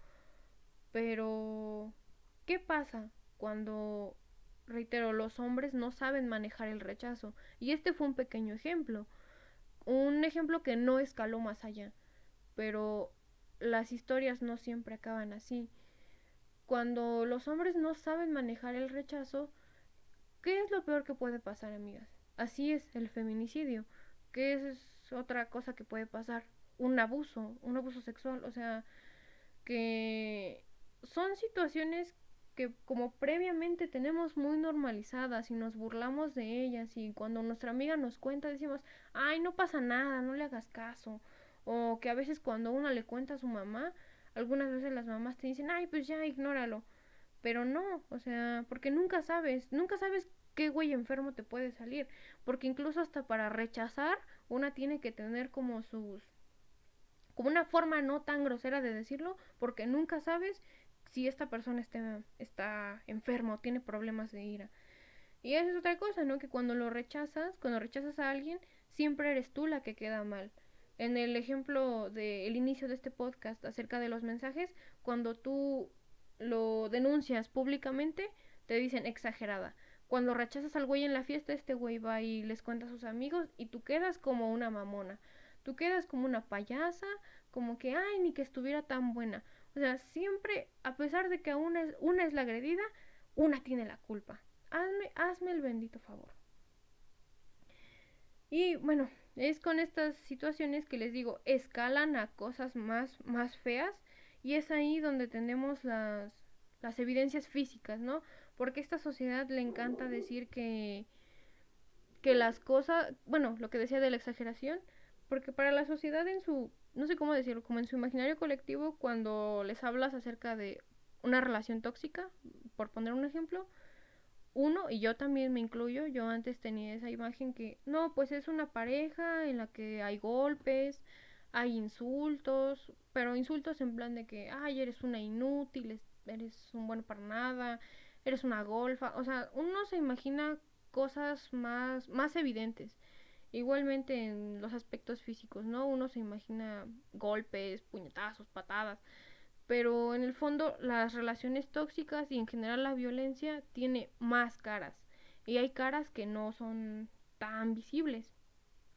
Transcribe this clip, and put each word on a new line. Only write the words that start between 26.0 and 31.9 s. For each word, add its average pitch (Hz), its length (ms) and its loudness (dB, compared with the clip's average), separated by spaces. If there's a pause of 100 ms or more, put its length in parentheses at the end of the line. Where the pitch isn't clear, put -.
pasar, 233 400 -6 (320)
un 254 220 4
abuso, 226 640 0
un 247 160 -2
abuso 254 240 -6
sexual, 254 420 -8
o 247 80 -8
sea, 226 340 -4 (800)
que 220 1000 -2 (400)
son 370 320 0
situaciones 339 800 0 (400)